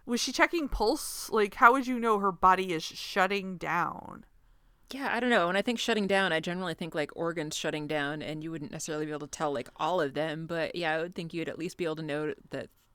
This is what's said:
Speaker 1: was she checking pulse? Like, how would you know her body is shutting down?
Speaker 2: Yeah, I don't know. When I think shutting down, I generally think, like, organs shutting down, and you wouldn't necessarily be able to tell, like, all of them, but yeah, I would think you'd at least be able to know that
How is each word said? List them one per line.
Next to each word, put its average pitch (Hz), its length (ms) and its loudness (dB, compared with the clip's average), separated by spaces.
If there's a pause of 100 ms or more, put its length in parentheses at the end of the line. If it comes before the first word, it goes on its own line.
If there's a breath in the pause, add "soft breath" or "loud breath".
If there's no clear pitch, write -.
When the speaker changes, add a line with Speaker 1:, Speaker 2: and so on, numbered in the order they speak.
Speaker 1:
was 233 160 0
she 262 100 -2
checking 330 380 2
pulse? - 600 0
Like, 214 240 2
how 240 180 10
would 262 140 2
you 254 120 -2
know 226 200 2
her 196 120 2
body 185 400 4
is 160 120 -2
shutting 190 720 -2
down? - 680 -4 (680)
Speaker 2:
Yeah, 277 180 -4
I 220 80 0
don't 247 120 2
know. 180 160 6
When 180 80 0
I 202 80 2
think 247 160 -2
shutting 214 260 0
down, 196 260 4
I 160 80 2
generally 175 360 -4
think, 170 180 -8
like, 151 220 -2
organs 165 400 -4
shutting 151 320 -4
down, 151 340 -2
and 156 220 -6
you 165 80 -8
wouldn't 151 200 -8
necessarily 151 360 -4
be 151 40 -6
able 147 100 -6
to 147 160 -12
tell, 151 140 0
like, 127 260 -4
all 170 220 2
of 139 140 0
them, 156 320 -4
but 160 300 -4
yeah, 165 200 -2
I 160 60 -2
would 175 140 -6
think 165 180 -8
you'd 160 160 -4
at - 80 -6
least 170 200 -6
be 180 80 -4
able 156 100 -2
to 160 80 -6
know 151 320 -2 (160)
that 135 180 -8 (260)